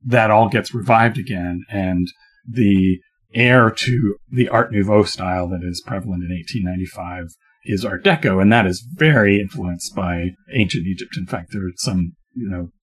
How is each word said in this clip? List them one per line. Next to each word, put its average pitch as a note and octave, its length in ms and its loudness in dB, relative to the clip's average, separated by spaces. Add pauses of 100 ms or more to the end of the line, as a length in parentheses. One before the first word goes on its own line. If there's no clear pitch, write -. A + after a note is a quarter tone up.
that A#2 280 2
all G#2+ 180 6
gets A2+ 240 -2
revived A2+ 460 2
again, F2+ 500 -6
and F#2 380 -2 (420)
the G2 500 2 (360)
heir A#2+ 340 6
to A2 460 -2 (160)
the B2 180 0
Art A#2 220 0
Nouveau G#2 320 4
style F2+ 460 -4
that F2+ 140 -6
is F2 220 -8
prevalent F#2 380 -6
in F2 120 -6
eighteen F#2 300 -8
ninety-five F2+ 600 -8 (380)
is G2 220 -4
Art F#2+ 180 -6
Deco, A2+ 380 2
and G2+ 100 6
that A2+ 140 4
is F#2 180 -2 (120)
very A2+ 440 4
influenced F2+ 560 -8
by F2 340 -4 (220)
ancient F2+ 360 -2
Egypt. - 280 -10
In F#2 120 -10
fact, F2+ 240 -10
there G2+ 100 -8
are F2+ 140 -8
some, F2+ 380 -4 (200)
you A2+ 160 -10
know F2 200 -8 (140)